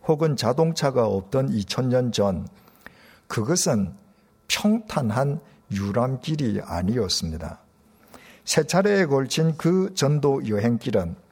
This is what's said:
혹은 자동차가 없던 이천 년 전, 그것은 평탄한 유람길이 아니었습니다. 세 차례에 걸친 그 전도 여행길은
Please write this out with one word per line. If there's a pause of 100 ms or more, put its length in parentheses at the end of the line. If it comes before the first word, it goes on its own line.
혹은
자동차가
없던
이천
년
전, (800)
그것은 (540)
평탄한 (320)
유람길이
아니었습니다. (840)
세
차례에
걸친
그
전도
여행길은 (160)